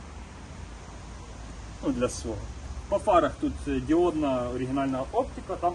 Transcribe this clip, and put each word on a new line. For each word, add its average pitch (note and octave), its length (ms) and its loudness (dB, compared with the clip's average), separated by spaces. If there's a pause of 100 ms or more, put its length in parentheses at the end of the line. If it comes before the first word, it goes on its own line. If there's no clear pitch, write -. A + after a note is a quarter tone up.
(1900)
Ну, C3 60 4
для B2 160 2
свого. A2 300 -4 (500)
По G3 100 4
фарах E3+ 420 6
тут, C#3 120 2 (160)
е, C3+ 120 0
діодна D3+ 600 4 (120)
оригінальна C3 460 0 (120)
оптика, - 420 0
там F3 200 2